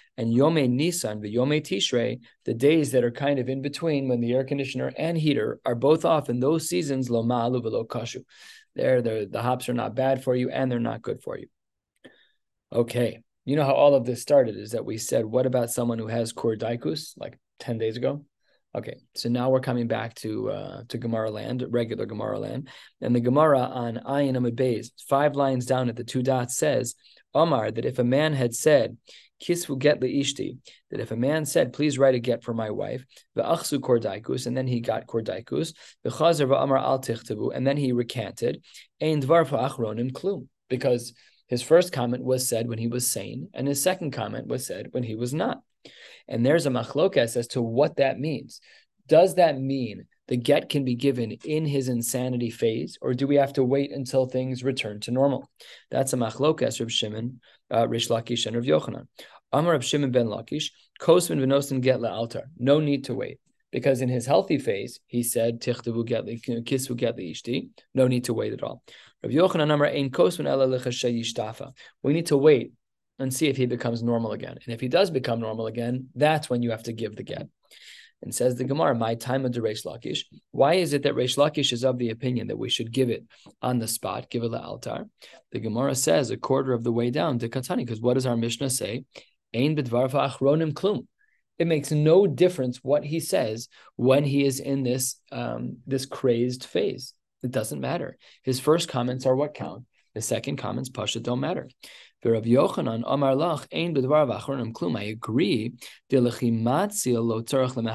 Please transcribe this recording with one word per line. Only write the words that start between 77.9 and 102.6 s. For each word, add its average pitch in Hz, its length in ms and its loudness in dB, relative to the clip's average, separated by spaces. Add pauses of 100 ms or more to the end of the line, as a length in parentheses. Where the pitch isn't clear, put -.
And - 120 -10
says 123 200 2
the 123 100 -4
Gemara, 143 300 2
"My 117 220 0
time 127 280 -2
of 123 80 0
the 117 80 -4
Reish 110 240 -2
Lakish." - 400 -8 (260)
Why 143 240 4
is 175 180 2
it 143 100 2
that 139 120 2
Reish 127 220 0
Lakish 147 360 2
is 120 120 0
of 127 140 0
the 117 120 -2
opinion 117 360 -4
that 104 120 -6
we 113 120 -6
should 113 200 -4
give 123 200 2
it 113 160 -6 (340)
on 123 200 0
the 110 80 -4
spot, 104 420 -6
give 117 140 -2
it 117 80 -4
la'altar? 117 580 -8 (420)
The 113 80 -6
Gemara 120 340 -2
says 151 360 2
a 113 60 -4
quarter 135 360 0
of 117 120 0
the 120 80 2
way 120 180 0
down, 147 280 0
the 117 120 -4
Katani, 139 360 -4
'cause 113 140 -6
what 123 140 2
does 127 100 2
our 123 120 0
Mishnah 120 340 -2
say? 110 340 -4 (480)
"Ein 143 240 0
b'dvar 123 340 0
va'achronim 143 640 2
klum." 190 340 -2 (520)
It 165 80 0
makes 156 240 0
no 160 380 6
difference 139 560 2
what 143 200 0
he 151 140 -4
says 117 500 -2 (280)
when 131 260 6
he 139 220 2
is 131 160 0
in 139 240 -2
this, 127 320 -2 (160)
um, 120 460 -6 (100)
this 135 180 -2
crazed 127 560 0
phase. - 520 -4 (280)
It 127 80 -6
doesn't 123 300 -4
matter. 135 360 -6 (280)
His 131 160 -2
first 160 280 2
comments 127 380 -4
are 131 80 4
what 143 200 -2
count. 87 300 -12 (300)
The 110 80 -6
second 117 340 -4
comments, 117 320 -6
Pasha, - 320 -6
don't 120 200 -2
matter. 156 280 -6 (560)
Rav 113 180 2
Yochanan, 120 640 2